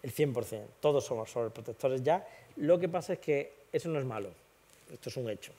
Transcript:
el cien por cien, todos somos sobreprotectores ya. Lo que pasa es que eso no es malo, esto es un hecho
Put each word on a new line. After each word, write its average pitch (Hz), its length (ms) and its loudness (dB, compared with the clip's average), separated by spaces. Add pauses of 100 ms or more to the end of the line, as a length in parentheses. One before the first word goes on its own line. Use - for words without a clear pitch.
el 131 80 -6
cien 147 220 2
por 117 120 0
cien, 110 220 -8 (140)
todos 143 240 4
somos 110 260 -4
sobreprotectores 123 720 -2
ya. 160 240 2 (300)
Lo 165 220 6
que 175 100 0
pasa 175 260 -2
es - 40 -8
que 143 340 0 (200)
eso 156 160 0
no 156 100 0
es 135 60 0
malo, 107 260 -4 (640)
esto - 160 -10
es - 80 -8
un 123 120 -4
hecho - 300 -6